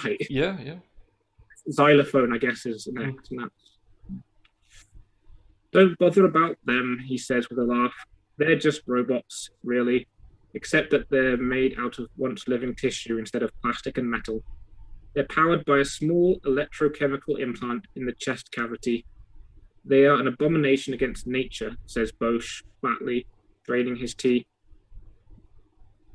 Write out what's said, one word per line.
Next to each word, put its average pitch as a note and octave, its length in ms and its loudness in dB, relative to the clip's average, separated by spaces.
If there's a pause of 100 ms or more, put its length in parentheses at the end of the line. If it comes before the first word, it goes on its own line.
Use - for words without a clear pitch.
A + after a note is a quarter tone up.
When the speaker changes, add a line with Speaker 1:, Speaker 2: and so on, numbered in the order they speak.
Speaker 1:
right? G#2 260 -4
Speaker 2:
Yeah, D#3+ 300 -2
yeah. C#3+ 200 -12 (920)
Speaker 1:
Xylophone, C#3+ 640 6
I A#2 40 -2
guess, A#2 280 -2
is A2 220 -8
an B2 80 -10
Speaker 2:
Mm. C3 220 -6
Speaker 1:
X, - 140 -18
and B2 80 -8
that's - 400 -16 (1900)
"Don't F3+ 260 6
bother F3+ 280 6
about D#3+ 400 2
them," B2 340 0
he C3 180 -6
says A#2+ 320 -2
with A#2+ 80 -6
a B2+ 60 0
laugh. B2 320 0 (400)
"They're D3+ 220 4
just D3 280 0
robots, B2 640 -2 (140)
really, B2 460 0 (440)
except D#3 380 0
that C#3 180 0
they're C3 280 2
made B2+ 420 0
out B2 200 -6
of A#2 180 -10
once B2 320 -6
living B2 260 -2
tissue A#2 420 -4
instead A2+ 260 -4
of - 180 -6
plastic B2 360 -4
and B2 140 -2
metal. A2 320 -6 (680)
They're C#3+ 100 0 (160)
powered E3 240 4
by C#3 160 4
a C#3 60 4
small F3 560 2
electrochemical C#3+ 1000 -2
implant A#2+ 560 -6
in C3 100 -8
the A#2+ 200 -8
chest B2+ 260 -6
cavity. A#2 540 -4 (800)
They C3+ 200 6
are C#3+ 140 6
an C3+ 80 0
abomination C#3 680 2
against B2 340 -4
nature," B2 580 -6
says A2 260 -2
Bosch A#2 500 -4 (200)
flatly, B2 440 -4 (380)
draining B2 320 -2
his A#2+ 180 -8
tea. B2 320 2 (1700)